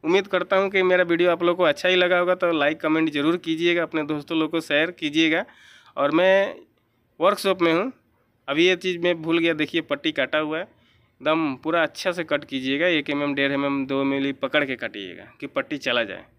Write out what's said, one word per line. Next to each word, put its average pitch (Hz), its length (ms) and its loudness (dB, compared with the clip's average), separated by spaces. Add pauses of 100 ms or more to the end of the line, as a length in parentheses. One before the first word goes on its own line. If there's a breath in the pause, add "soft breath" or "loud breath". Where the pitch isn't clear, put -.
उम्मीद 190 240 2
करता 180 300 0
हूँ 196 120 2
कि 190 140 0
मेरा 180 220 4
वीडियो 170 260 2
आप 170 120 -2
लोग 175 140 2
को 180 60 2
अच्छा 160 260 2
ही 185 60 4
लगा 180 240 4
होगा, 180 160 2
तो 175 180 0
लाइक 151 280 0
कमेंट 160 300 0
ज़रूर 147 280 0
कीजिएगा, 170 440 0
अपने 156 220 -4
दोस्तों 151 320 -4
लोग 156 140 -2
को 165 100 -2
शेयर 156 320 0
कीजिएगा। 160 500 0 (540 loud breath)
और 143 160 2
मैं 190 420 4 (640)
वर्कशॉप 190 420 2
में 165 120 4
हूँ, 208 180 0 (560)
अभी 156 200 2
ये 185 100 4
चीज़ 180 220 -4
मैं 170 220 0
भूल 165 180 0
गया, 165 160 2
देखिए 156 280 -2
पट्टी 151 300 -4
काटा 135 260 -2
हुआ 156 180 -4
है, 180 60 -6
एकदम - 920 -4
पूरा 160 280 -2
अच्छा 156 280 -4
से 170 120 -6
कट 147 220 -4
कीजिएगा, 135 420 -2
एक 151 220 0
एम 143 140 -2
एम, 143 120 -2
डेढ़ 139 160 0
एम 143 140 -2
एम, 139 220 -2
दो 135 180 -2
मिली 139 280 -2
पकड़ 139 320 -2
के 135 120 -6
काटिएगा 98 460 -12 (160)
कि 143 100 -12
पट्टी 139 300 -6
चला 120 240 0
जाए। 92 220 -10 (140)